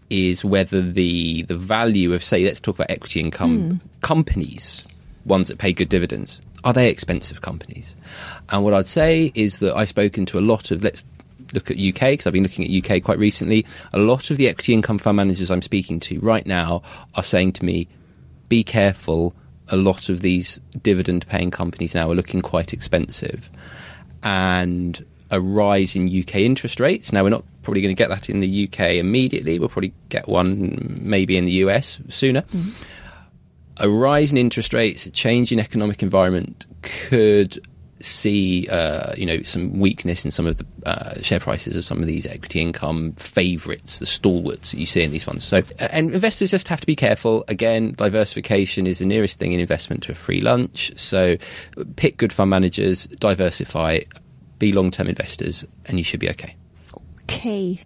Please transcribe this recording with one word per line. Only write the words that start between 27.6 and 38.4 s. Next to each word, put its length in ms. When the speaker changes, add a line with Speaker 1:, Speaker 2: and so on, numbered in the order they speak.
Speaker 1:
probably 180
gonna 140
get 140
that 220
in 100
the 80
U 200
K 300
immediately, 600
we'll 100
probably 260
get 200
one 720
maybe 340
in 80
the 80
U 180
S 280
sooner. 340
Speaker 2:
Mm-hmm. 280
Speaker 1:
A 100
rise 420
in 80
interest 360
rates, 320
a 40
change 400
in 80
economic 440
environment 640
could 760
see, 680